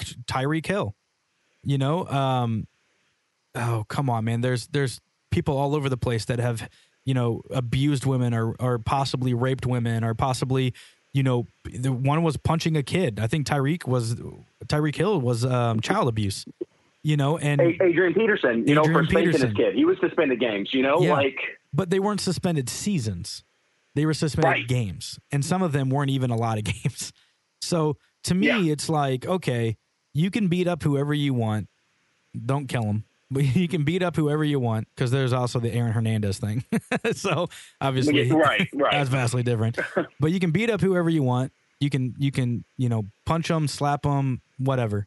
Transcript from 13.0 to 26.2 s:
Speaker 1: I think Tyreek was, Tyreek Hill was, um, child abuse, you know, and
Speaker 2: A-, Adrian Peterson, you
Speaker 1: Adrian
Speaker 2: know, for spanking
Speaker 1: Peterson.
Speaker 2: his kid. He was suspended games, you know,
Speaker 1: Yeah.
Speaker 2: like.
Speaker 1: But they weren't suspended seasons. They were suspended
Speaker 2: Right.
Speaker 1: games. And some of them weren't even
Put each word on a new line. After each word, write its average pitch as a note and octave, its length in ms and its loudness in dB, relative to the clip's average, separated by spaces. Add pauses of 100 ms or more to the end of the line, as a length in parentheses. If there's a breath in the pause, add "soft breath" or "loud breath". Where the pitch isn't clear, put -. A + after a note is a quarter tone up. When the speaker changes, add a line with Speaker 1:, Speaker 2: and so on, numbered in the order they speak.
Speaker 1:
I A2 80 0
think D#3 180 -2
Tyreek D3 400 0
was, A#2+ 300 0 (500)
Tyreek D3+ 300 0
Hill F#3 240 2
was, A#2+ 240 0
um, A#2+ 360 2
child F#3+ 280 0
abuse, G#2+ 360 -2 (600)
you D3+ 120 2
know, C#3+ 220 2
and D3 220 2
Speaker 2:
A-, E3+ 240 4
Adrian E3+ 300 4
Peterson, F3 520 2
you C#3+ 60 6
Speaker 1:
Adrian D3 40 6
Speaker 2:
know, D3+ 80 6
for D#3+ 200 4
spanking E3+ 220 4
Speaker 1:
Peterson. D3 240 2
Speaker 2:
his G#2 60 -2
kid. G2+ 200 2
He C#4+ 80 4
was F4+ 160 4
suspended C#3+ 400 0
games, G#2 340 -2
you C3 80 2
know, C#3 200 4
Speaker 1:
Yeah. F3 100 4
Speaker 2:
like. C#3 240 0 (360)
Speaker 1:
But E3+ 180 0
they F#3+ 100 2
weren't G3+ 200 0
suspended E3 480 -2
seasons. A2 760 -4 (500)
They D3 120 0
were D#3 80 2
suspended D#3+ 360 0
Speaker 2:
Right. - 160 -2
Speaker 1:
games. A#2 540 -4 (100)
And C#3+ 140 0
some F#3 180 0
of F3 80 0
them C3+ 180 0
weren't C3+ 220 0
even C3 200 0